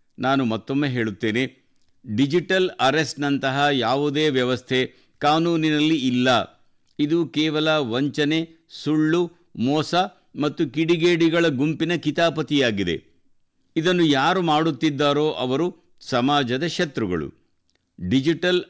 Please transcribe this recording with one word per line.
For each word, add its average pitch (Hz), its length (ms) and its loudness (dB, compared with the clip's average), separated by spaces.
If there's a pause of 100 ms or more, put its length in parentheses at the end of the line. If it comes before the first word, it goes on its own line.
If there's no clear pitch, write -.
(200)
ನಾನು 135 260 0
ಮತ್ತೊಮ್ಮೆ 135 440 -2
ಹೇಳುತ್ತೇನೆ, 117 800 -4 (460)
ಡಿಜಿಟಲ್ 170 540 0 (100)
ಅರೆಸ್ಟ್‌ನಂತಹ 139 920 0
ಯಾವುದೇ 143 580 0
ವ್ಯವಸ್ಥೆ 127 640 -2 (240)
ಕಾನೂನಿನಲ್ಲಿ 156 800 2
ಇಲ್ಲ. 123 640 0 (400)
ಇದು 156 280 0
ಕೇವಲ 156 420 -2
ವಂಚನೆ, 147 800 0 (200)
ಸುಳ್ಳು, 156 640 0 (260)
ಮೋಸ 139 380 0 (400)
ಮತ್ತು 147 340 -2
ಕಿಡಿಗೇಡಿಗಳ 165 800 2
ಗುಂಪಿನ 160 480 0
ಕಿತಾಪತಿಯಾಗಿದೆ. 143 1300 -2 (520)
ಇದನ್ನು 175 300 2
ಯಾರು 156 360 2
ಮಾಡುತ್ತಿದ್ದಾರೋ 151 880 2
ಅವರು 131 680 -4
ಸಮಾಜದ 131 680 0
ಶತ್ರುಗಳು. 92 680 -4 (760)
ಡಿಜಿಟಲ್ 160 600 0